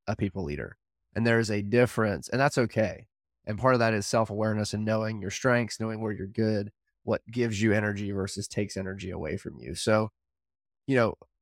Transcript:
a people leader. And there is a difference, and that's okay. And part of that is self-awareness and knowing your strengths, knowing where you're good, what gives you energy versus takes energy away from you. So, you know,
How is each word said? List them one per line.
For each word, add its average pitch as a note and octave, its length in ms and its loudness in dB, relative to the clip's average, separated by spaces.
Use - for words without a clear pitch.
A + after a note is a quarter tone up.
a G#2 100 -2
people G2 280 -2
leader. C#2 340 -6
And A2+ 100 0
there A#2 140 6
is A2 100 0
a G#2 120 0
difference, G#2+ 680 2
and B2+ 100 0
that's C#3+ 180 2
okay. A2 500 0
And G#2+ 120 -6
part C3 160 4
of B2 60 4
that A2+ 140 4
is G2+ 120 0
self-awareness G#2+ 680 0
and G#2+ 120 -4
knowing A2 360 -2
your F#2+ 100 -6
strengths, A#2+ 480 0
knowing A2 220 -4
where G#2+ 100 -4
you're F#2+ 160 -6
good, G#2+ 440 0
what A2+ 180 0
gives A2+ 300 0
you G#2+ 120 6
energy G#2 380 0
versus G2 360 -6
takes G2+ 300 -6
energy F#2+ 340 -8
away D#2+ 260 -6
from - 200 -12
you. B1+ 180 -10
So, G#2+ 340 2
you C3+ 80 2
know, A2+ 200 4